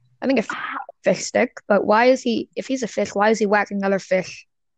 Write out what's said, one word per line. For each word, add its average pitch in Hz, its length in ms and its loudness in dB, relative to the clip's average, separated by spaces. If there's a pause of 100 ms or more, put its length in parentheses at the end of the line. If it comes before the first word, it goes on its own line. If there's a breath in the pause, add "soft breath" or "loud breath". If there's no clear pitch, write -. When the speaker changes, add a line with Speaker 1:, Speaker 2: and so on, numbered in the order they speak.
(220)
Speaker 1:
I - 40 -4
think 262 140 2
it's - 100 -6
Speaker 2:
I - 260 -10 (280)
Speaker 1:
fish 190 200 0
stick, - 340 0 (100)
but 202 160 2
why 214 220 4
is 254 160 4
he, 226 340 -2
if - 100 -8
he's 262 160 -4
a 208 60 -4
fish, - 260 -4
why 208 160 2
is 220 80 2
he 214 80 0
whacking 202 380 0
other 196 160 0
fish - 460 -4 (320)